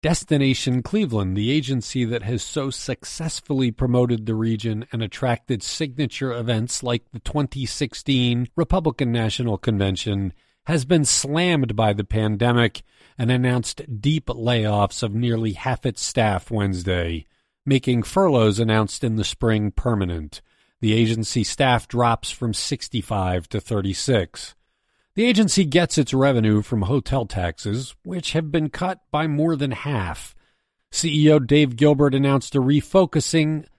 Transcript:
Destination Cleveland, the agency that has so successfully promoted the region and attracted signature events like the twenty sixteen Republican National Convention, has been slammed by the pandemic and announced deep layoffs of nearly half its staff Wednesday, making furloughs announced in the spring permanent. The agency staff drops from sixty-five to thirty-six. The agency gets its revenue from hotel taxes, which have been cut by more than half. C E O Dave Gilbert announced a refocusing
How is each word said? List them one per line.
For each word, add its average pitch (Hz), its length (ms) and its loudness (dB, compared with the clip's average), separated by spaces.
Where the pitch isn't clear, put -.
Destination 135 800 2
Cleveland, 113 520 0
the 104 140 0
agency 131 560 -2
that 113 160 -4
has 107 220 -4
so 139 260 -6
successfully - 1000 -4
promoted 120 560 0
the 113 80 -2
region 110 560 -2
and 113 100 -4
attracted 117 600 -4
signature 135 720 -6
events 117 500 -4
like 120 280 -4
the 110 80 -12
twenty 139 460 -4
sixteen 123 920 -2
Republican 156 560 0
National 113 460 -2
Convention, 98 760 -2
has 151 200 0
been 151 200 4
slammed 147 680 0
by 107 180 2
the 101 100 -2
pandemic 110 800 0
and 120 140 0
announced 123 680 -2
deep 147 240 0
layoffs 110 800 0
of 107 100 -4
nearly 113 400 0
half - 320 -4
its - 160 -4
staff 107 500 0
Wednesday, 90 760 -2
making 127 380 2
furloughs 120 560 4
announced 110 440 0
in 113 120 -2
the 107 80 0
spring 107 480 0
permanent. 87 720 -2
The 107 100 2
agency 113 520 0
staff 123 440 0
drops 120 440 0
from 113 220 -4
sixty-five 95 960 -4
to 104 120 -4
thirty-six. 98 920 -4
The 214 120 2
agency 208 380 4
gets 160 340 2
its 143 160 0
revenue 120 480 4
from 107 200 -2
hotel 127 440 -2
taxes, 101 760 -6
which 175 300 -8
have 156 180 -2
been 156 180 0
cut 185 300 -4
by 151 160 0
more 156 280 0
than 139 160 -2
half. 117 640 -6
C 151 340 2
E 151 60 10
O 151 80 8
Dave 135 380 4
Gilbert 143 380 4
announced 139 400 2
a 139 40 4
refocusing 151 1040 2